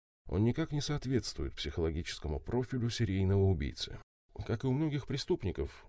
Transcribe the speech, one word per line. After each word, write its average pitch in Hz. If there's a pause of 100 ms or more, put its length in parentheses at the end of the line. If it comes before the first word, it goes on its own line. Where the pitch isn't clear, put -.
(280)
он 98
никак 123
не 147
соответствует 127
психологическому 80
профилю 120
серийного 98
убийцы. 76 (480)
Как -
и 131
у 131
многих 143
преступников, -